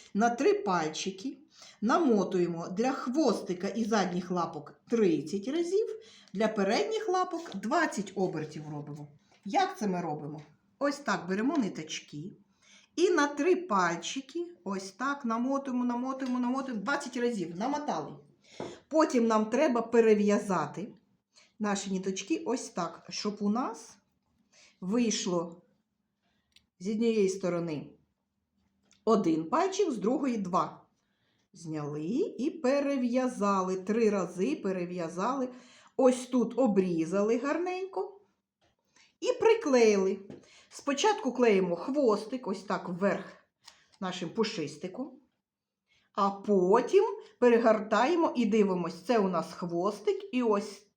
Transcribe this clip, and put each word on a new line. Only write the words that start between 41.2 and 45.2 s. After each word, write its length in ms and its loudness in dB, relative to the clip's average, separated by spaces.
клеїмо 440 4
хвостик, 720 0
ось 160 -6
так 260 -4
вверх 360 0
нашим 300 -6
пушистиком, 880 -6